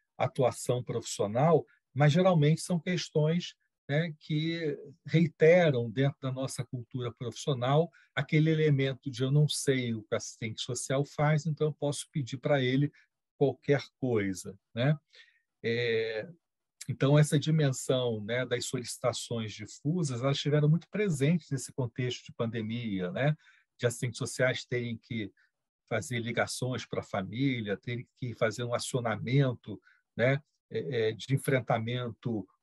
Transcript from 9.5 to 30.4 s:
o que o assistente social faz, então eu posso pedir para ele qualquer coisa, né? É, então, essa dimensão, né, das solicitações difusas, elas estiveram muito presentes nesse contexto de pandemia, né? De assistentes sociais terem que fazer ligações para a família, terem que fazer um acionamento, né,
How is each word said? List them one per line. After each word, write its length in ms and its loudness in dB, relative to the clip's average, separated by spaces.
o 100 -6
que 120 -4
o 20 2
assistente 440 -8
social 420 -2
faz, 420 2
então 220 0
eu 60 -2
posso 360 -6
pedir 280 -6
para 260 2
ele 260 2
qualquer 460 2
coisa, 580 -2
né? 240 0
É, 640 -2
então, 280 4
essa 220 4
dimensão, 840 0
né, 240 -4
das 200 -4
solicitações 880 -6
difusas, 680 -4
elas 140 0
estiveram 320 2
muito 220 2
presentes 600 0
nesse 220 -6
contexto 540 -6
de 80 -20
pandemia, 760 -4
né? 240 0
De 80 0
assistentes 300 -4
sociais 480 -2
terem 320 -4
que 340 -8
fazer 300 -4
ligações 640 -4
para 140 -6
a 40 -8
família, 760 -4
terem 280 -8
que 160 -8
fazer 300 -2
um 100 -4
acionamento, 1080 0
né, 260 4